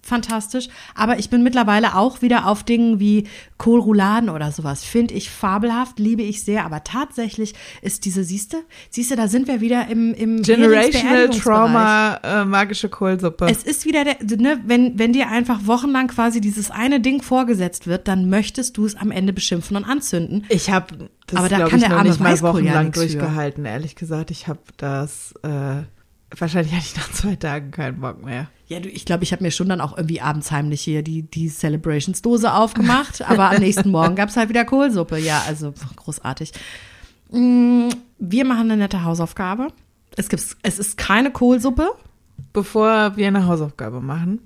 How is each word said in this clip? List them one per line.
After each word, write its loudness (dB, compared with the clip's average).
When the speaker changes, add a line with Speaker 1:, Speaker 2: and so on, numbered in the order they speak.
Speaker 1:
Fantastisch. -4
Aber 0
ich -6
bin 4
mittlerweile 2
auch 0
wieder 2
auf -2
Dingen 2
wie 2
Kohlrouladen 4
oder -4
sowas. -6
Find 0
ich -8
fabelhaft, -2
liebe 0
ich -6
sehr. -2
Aber -8
tatsächlich -6
ist -8
diese, -2
siehste, -8
siehste, -4
da 0
sind 2
wir -2
wieder 0
im, 0
im 0
Speaker 2:
Generational 6
Speaker 1:
Heringsbeerdigungsbereich. 4
Speaker 2:
Trauma, 4
äh, 0
magische 0
Kohlsuppe. -2
Speaker 1:
Es 0
ist -4
wieder 2
der, 0
ne, 2
wenn, 4
wenn 2
dir 2
einfach -2
wochenlang 2
quasi 0
dieses -4
eine 0
Ding 0
vorgesetzt 0
wird, -4
dann 2
möchtest -2
du 0
es -4
am -4
Ende 0
beschimpfen -4
und -6
anzünden. -4
Speaker 2:
Ich 0
hab 0
das, -2
Speaker 1:
Aber 2
da 2
Speaker 2:
glaub 2
Speaker 1:
kann 6
Speaker 2:
ich, 6
Speaker 1:
der 2
Speaker 2:
noch 4
Speaker 1:
arme 6
Speaker 2:
nicht 4
mal 4
Speaker 1:
Weißkohl 2
ja 2
Speaker 2:
wochenlang 2
Speaker 1:
nix -4
für. 0
Speaker 2:
durchgehalten, -4
ehrlich -8
gesagt. -8
Ich -12
hab -8
das, -8
äh, -6
wahrscheinlich -2
hatte -4
ich -12
nach -10
zwei -2
Tagen -8
keinen -8
Bock -10
mehr. -10
Speaker 1:
Ja, -10
du, 2
ich -4
glaub, 0
ich -2
hab -6
mir 0
schon -2
dann 0
auch -6
irgendwie -2
abends -4
heimlich -2
hier -2
die, -6
die -4
Celebrations-Dose 0
aufgemacht, 2
Speaker 2:
<laughs> -6
Speaker 1:
aber 6
am 6
nächsten 4
Morgen 4
gab's -2
halt 2
wieder 2
Kohlsuppe. 0
Ja, 0
also -6
großartig. -10
Mm, 4
wir 0
machen 2
eine 2
nette 0
Hausaufgabe. -4
Es -4
gibt's, -6
es -4
ist -8
keine 2
Kohlsuppe. 2
Speaker 2:
Bevor 2
wir 2
eine 2
Hausaufgabe -4
machen -4